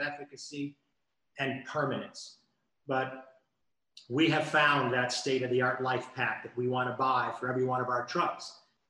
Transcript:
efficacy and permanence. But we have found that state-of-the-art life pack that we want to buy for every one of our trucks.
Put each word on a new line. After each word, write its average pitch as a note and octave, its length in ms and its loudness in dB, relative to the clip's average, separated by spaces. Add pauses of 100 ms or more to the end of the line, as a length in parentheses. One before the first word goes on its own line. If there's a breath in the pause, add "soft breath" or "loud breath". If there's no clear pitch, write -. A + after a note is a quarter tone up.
efficacy C#3+ 720 -8 (640)
and C3+ 260 -4
permanence. - 760 -4 (500)
But C3 500 -4 (720)
we D3+ 220 4
have D3+ 180 2
found C#3+ 440 4
that B2 200 2
state-of-the-art B2+ 680 2
life B2+ 360 -2
pack A2+ 260 -2
that - 140 -10
we B2 100 0
want B2+ 240 0
to A#2+ 60 -6
buy B2+ 420 2
for B2+ 100 -4
every B2+ 160 2
one B2+ 160 2
of B2 80 0
our B2 160 0
trucks. - 500 -2 (360 soft breath)